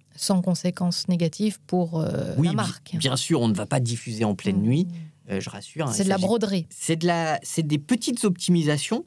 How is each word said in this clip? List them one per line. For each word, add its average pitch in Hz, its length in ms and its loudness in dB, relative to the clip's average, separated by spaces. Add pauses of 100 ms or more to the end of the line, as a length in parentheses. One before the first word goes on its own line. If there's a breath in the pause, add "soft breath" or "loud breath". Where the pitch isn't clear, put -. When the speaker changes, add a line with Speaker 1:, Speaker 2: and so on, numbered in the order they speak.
(160)
Speaker 1:
Sans 190 240 0
conséquences 175 680 -2
négatives 180 580 0
pour, 170 340 0
euh, - 380 -2
Speaker 2:
Oui, 156 80 4
Speaker 1:
la 165 60 0
Speaker 2:
bi-, - 40 0
Speaker 1:
marque. - 400 -4
Speaker 2:
bien 127 200 2
sûr, 151 240 2
on 117 80 4
ne 107 60 4
va 101 120 -2
pas 131 140 2
diffuser 117 420 -4
en 104 140 2
pleine 95 240 0
Speaker 1:
Mmh. - 20 2
Speaker 2:
nuit, 143 260 2 (400 loud breath)
euh, 98 120 -4
je - 100 -8
rassure, 143 380 -6
hein, 113 40 -4
Speaker 1:
C'est 196 120 0
Speaker 2:
il - 0 -
Speaker 1:
de 190 60 2
la 190 40 4
Speaker 2:
s'agit 190 120 0
Speaker 1:
broderie. 196 440 0
Speaker 2:
C'est - 240 -2
de 165 140 0
la, 165 340 2
c'est - 240 -2
des 147 120 2
petites 233 460 0
optimisations. 175 840 2